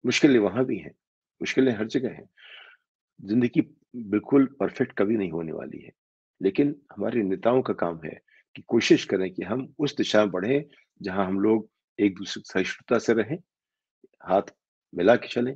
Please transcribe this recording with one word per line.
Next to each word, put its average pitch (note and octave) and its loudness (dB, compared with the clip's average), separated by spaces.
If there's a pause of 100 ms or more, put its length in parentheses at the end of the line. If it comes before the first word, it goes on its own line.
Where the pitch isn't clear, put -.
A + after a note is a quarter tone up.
मुश्किलें B2+ 4
वहाँ G#2 0
भी B2 -4
हैं, D2+ -16 (500)
मुश्किलें C3 2
हर G#2+ -4
जगह B2 -4
हैं। - -18 (880)
ज़िंदगी A#2+ 0 (440)
बिल्कुल G#2+ 2 (140)
परफेक्ट - -2
कभी G#2 2
नहीं F#2 -4
होने D#2+ -6
वाली - -12
है, - -20 (500)
लेकिन C#3+ 2 (180)
हमारे A2 -2
नेताओं G#2 2
का A#2 -4
काम E2+ -4
है - -12 (360)
कि - -16
कोशिश A#2 4
करें F#2+ -2
कि F2 -8
हम A#2+ -4 (120)
उस D3 -2
दिशा G#2+ 2
में G#2 2
बढ़ें, A#2+ -2 (380)
जहाँ F#2+ -2
हम F#2+ -2
लोग A2 2 (300)
एक-दूसरे G2 -2
की - -20
सहिष्णुता F#2+ -2
से A#2 0
रहें, A2+ -2 (840)
हाथ F#2+ 0 (400)
मिला G2 4
के - -8
चलें B2+ -4